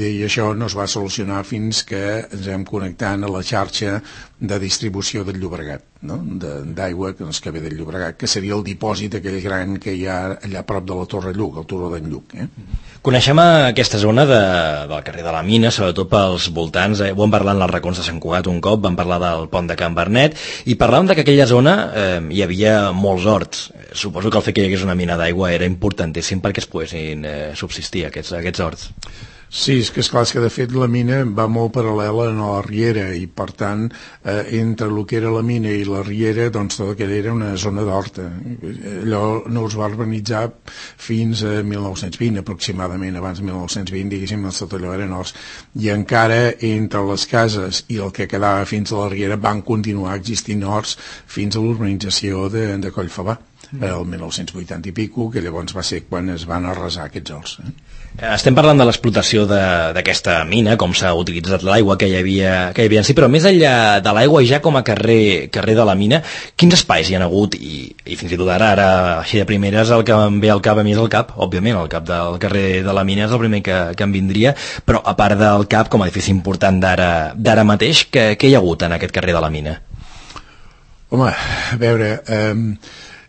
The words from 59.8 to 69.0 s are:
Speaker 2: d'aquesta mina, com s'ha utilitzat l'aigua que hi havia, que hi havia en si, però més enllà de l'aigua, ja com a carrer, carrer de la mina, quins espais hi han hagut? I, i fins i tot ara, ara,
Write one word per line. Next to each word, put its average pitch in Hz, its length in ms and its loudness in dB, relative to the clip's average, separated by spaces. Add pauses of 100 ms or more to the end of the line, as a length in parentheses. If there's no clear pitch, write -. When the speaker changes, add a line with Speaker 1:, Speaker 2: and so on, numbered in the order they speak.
Speaker 2:
d'aquesta 90 540 0
mina, 107 280 4
com 95 200 0
s'ha 92 180 2
utilitzat 87 480 -2
l'aigua 98 340 4
que 98 140 2
hi 92 80 2
havia, 95 360 2 (200)
que 117 80 2
hi 110 80 6
havia 107 140 6
en - 20 0
si, 139 80 4
però 135 160 6
més 156 160 6
enllà 127 560 6
de 104 140 2
l'aigua, 143 260 6
ja 127 220 6
com 160 100 4
a 131 100 2
carrer, 104 720 4
carrer 107 240 2
de 117 80 6
la 98 80 4
mina, 104 240 4 (400)
quins 175 160 8
espais 85 320 2
hi 92 80 0
han 92 80 2
hagut? 90 320 2
I, 67 300 -10 (260)
i 82 80 -8
fins 87 160 -6
i 87 60 -2
tot 90 100 2
ara, 101 240 4
ara, 98 140 6 (320)